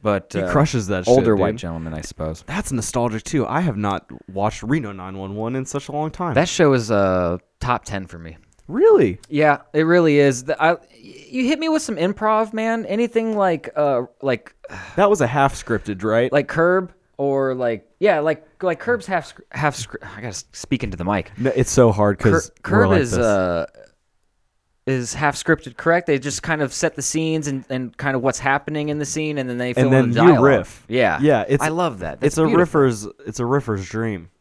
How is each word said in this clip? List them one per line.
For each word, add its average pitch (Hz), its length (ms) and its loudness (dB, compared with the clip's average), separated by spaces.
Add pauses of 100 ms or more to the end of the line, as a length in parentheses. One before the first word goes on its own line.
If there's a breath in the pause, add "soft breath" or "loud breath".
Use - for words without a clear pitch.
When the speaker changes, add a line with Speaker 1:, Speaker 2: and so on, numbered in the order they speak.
Speaker 1:
But, 101 320 -4
Speaker 2:
He 101 60 -2
Speaker 1:
uh, 92 120 -4
Speaker 2:
crushes 120 360 0
that 92 180 -2
shit, 120 100 6
Speaker 1:
older 117 200 4
white 90 160 2
Speaker 2:
dude. 73 80 -8
Speaker 1:
gentleman, 82 340 -8
I 78 80 -8
suppose. 80 460 -10
Speaker 2:
That's 190 240 -6
nostalgic, 117 520 -4
too. 139 220 -2
I 147 160 -2
have 139 160 -2
not 101 320 -4 (180)
watched 98 360 -4
Reno 120 280 -2
nine 95 260 -12
one 95 180 -8
one 113 200 -6
in 131 100 -6
such - 240 -8
a - 20 -10
long 151 200 -4
time. 175 220 -6
Speaker 1:
That 151 160 2
show 151 240 4
is, 113 180 0
uh, 92 460 2 (220)
top 123 260 -4
ten 95 220 -8
for 87 100 -18
me. 82 200 -18 (300)
Speaker 2:
Really? 220 520 4 (100)
Speaker 1:
Yeah, 147 300 2 (140)
it 151 100 2
really 165 360 4
is. 131 260 2
The, 151 180 -2
I, 165 140 4 (200)
you - 480 -6
hit 302 140 0
me 320 100 -4
with 311 120 2
some 214 160 -6
improv, 214 560 0
man. 226 320 -2
Anything 226 520 -2
like, 180 380 0
uh, 143 280 0 (180)
like, 131 340 -4 (140)
<sighs> - 260 -14
Speaker 2:
That 202 140 4
was 202 120 4
a 123 60 2
half 139 340 2
scripted, 101 420 -4
right? 113 280 2
Speaker 1:
like 139 160 2
Curb 180 460 0 (240)
or 139 360 0
like, 120 340 -4 (120)
yeah, 185 220 2
like, 156 260 -2 (160)
like 170 160 -2
Curb's 240 260 -2
half 180 220 -4
scr-, - 140 -20 (100)
half 143 240 -2
scr-, - 260 -12
I - 140 -16
gotta 110 120 -10
s-, - 260 -12
speak - 300 -4
into 95 140 -8
the 85 80 -8
mic. 98 320 -2
Speaker 2:
No, 127 180 0
it's 127 140 2
so 120 220 6
hard 101 260 2
'cause - 320 2 (140)
Speaker 1:
Cur-, 185 140 0
Speaker 2:
we're 220 60 6
Speaker 1:
Curb 190 80 4
Speaker 2:
like 180 100 4
Speaker 1:
is, 120 100 -2
Speaker 2:
this. 120 80 0
Speaker 1:
uh, 92 460 2 (1200)
is 127 260 -2
half 143 220 0
scripted, - 420 -2
correct? 170 300 2
They 143 100 2
just 131 240 -6
kind 156 200 -2
of 135 120 -2
set - 220 -2
the 143 80 -8
scenes 160 440 -2
and, 135 220 -6
and 127 280 -6
kind 135 180 -4
of 123 80 -2
what's 131 160 0
happening 147 500 -6
in 147 80 -4
the 147 80 -4
scene, 151 320 -6
and 131 120 -6
then 123 100 -8
they 123 140 -4
fill 127 140 2
Speaker 2:
And 127 60 2
Speaker 1:
in 131 80 6
Speaker 2:
then 120 100 2
Speaker 1:
the 117 100 2
Speaker 2:
you 175 80 6
Speaker 1:
dialogue. 131 140 6
Speaker 2:
riff. 120 440 2
Speaker 1:
Yeah. 107 340 2
Speaker 2:
Yeah, 135 260 4
it's, 139 160 2
Speaker 1:
I 156 60 0
love 160 300 -4
that. 80 160 -8
Speaker 2:
it's 143 200 -2
Speaker 1:
That's - 40 -2
Speaker 2:
a - 80 4
Speaker 1:
beautiful. 175 340 4
Speaker 2:
riffer's, 113 260 2 (200)
it's 110 120 -12
a 120 60 -2
riffer's 117 420 -2
dream. 107 420 -6 (120)